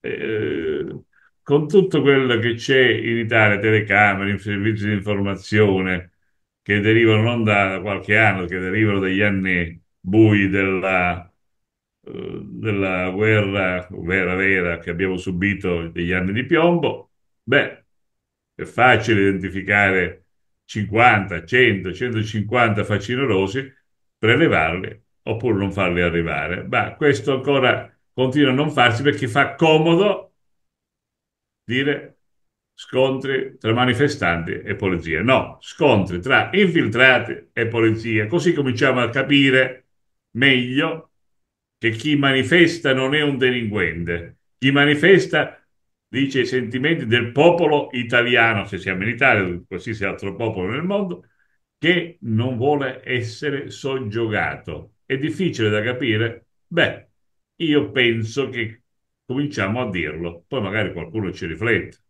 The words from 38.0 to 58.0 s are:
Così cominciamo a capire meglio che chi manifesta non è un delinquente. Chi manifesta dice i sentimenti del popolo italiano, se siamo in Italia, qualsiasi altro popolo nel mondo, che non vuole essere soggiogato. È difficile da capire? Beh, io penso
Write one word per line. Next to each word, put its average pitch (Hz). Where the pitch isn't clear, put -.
Così 170
cominciamo 131
a 117
capire 135
meglio 135
che 117
chi 147
manifesta 139
non 131
è 151
un 143
delinquente. 92
Chi 135
manifesta 147
dice 135
i 113
sentimenti 127
del 117
popolo 151
italiano, 120
se 95
siamo 92
in 104
Italia, 107
qualsiasi 98
altro 95
popolo 98
nel 143
mondo, 196
che 170
non 120
vuole 135
essere 127
soggiogato. 104
È 135
difficile 143
da 104
capire? 113
Beh, -
io 151
penso 117